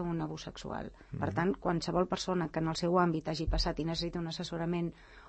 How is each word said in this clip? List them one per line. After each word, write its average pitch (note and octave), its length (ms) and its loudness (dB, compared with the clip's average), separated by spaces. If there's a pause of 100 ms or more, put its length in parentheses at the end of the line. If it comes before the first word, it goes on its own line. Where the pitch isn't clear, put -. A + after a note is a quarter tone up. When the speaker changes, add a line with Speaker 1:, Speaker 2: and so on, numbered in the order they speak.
Speaker 1:
un E3+ 180 0
abús D#3 220 -4
sexual. - 480 -8 (220)
Per - 160 0
Speaker 2:
Mhm. B2+ 60 -2
Speaker 1:
tant, E3+ 260 2
qualsevol E3+ 480 2
persona F3+ 400 0
que - 100 -2
en D#3+ 100 2
el D#3+ 60 0
seu F3 240 4
àmbit E3 300 4
hagi D#3+ 180 -2
passat E3+ 320 2
i D3+ 60 0
necessiti E3+ 340 -2
un E3+ 80 -2
assessorament E3+ 640 -2 (380)